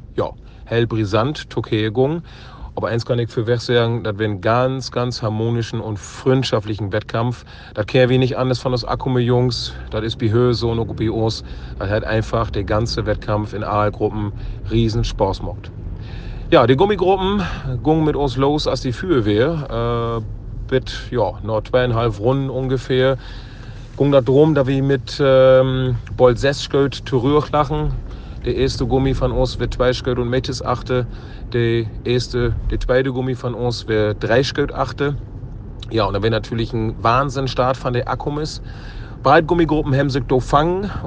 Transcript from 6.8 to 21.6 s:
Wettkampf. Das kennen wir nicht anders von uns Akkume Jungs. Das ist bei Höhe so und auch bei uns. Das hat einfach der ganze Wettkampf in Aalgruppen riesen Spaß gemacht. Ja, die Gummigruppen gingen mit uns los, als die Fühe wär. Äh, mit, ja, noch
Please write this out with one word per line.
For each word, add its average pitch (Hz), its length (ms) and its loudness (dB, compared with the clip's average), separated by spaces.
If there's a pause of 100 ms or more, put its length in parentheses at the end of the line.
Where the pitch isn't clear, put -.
Wettkampf. 117 520 -2 (300)
Das - 120 -2
kennen 127 220 6
wir 127 120 4
nicht 127 180 0
anders 127 220 0
von 131 100 -2
uns 123 140 -2
Akkume 127 340 -2
Jungs. 123 560 2 (160)
Das 110 140 -2
ist 113 160 -4
bei 113 100 2
Höhe 123 240 4
so 117 160 0
und 117 80 0
auch 104 160 -4
bei 110 160 -2
uns. 110 320 -2 (380)
Das 95 100 -2
hat 107 140 0
einfach 110 480 0
der 104 100 -2
ganze 107 420 0
Wettkampf 107 480 -2
in 95 120 -6
Aalgruppen 104 680 0 (400)
riesen 113 320 2
Spaß 98 380 -2
gemacht. - 320 -10 (800)
Ja, 135 160 8
die 131 80 6
Gummigruppen 190 680 2 (400)
gingen 156 220 2
mit 147 100 2
uns 139 220 0
los, 143 320 2
als 127 140 0
die 131 100 -2
Fühe 143 320 0
wär. 117 960 0 (480)
Äh, - 20 2
mit, - 380 -2
ja, 104 220 0 (100)
noch - 220 -2